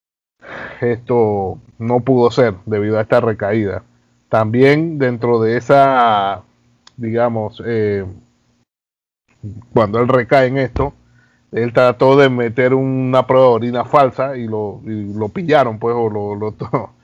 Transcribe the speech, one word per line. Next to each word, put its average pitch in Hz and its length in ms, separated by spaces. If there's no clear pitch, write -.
esto 113 760
no 117 220
pudo 123 280
ser 117 240
debido 107 320
a - 20
esta 120 180
recaída. 104 640
También 135 680
dentro 120 420
de 113 160
esa, 120 880
digamos, 113 680
eh, 104 400
cuando 110 260
él 120 80
recae 131 380
en 131 140
esto, 135 340
él 117 180
trató 131 460
de 139 120
meter 123 440
una 131 520
prueba 131 200
de 123 80
orina 120 320
falsa 135 500
y 120 120
lo, 107 380
y 107 280
lo 107 160
pillaron, 139 500
pues, 117 180
o 113 120
lo, 104 260
lo 107 160
to-, - 400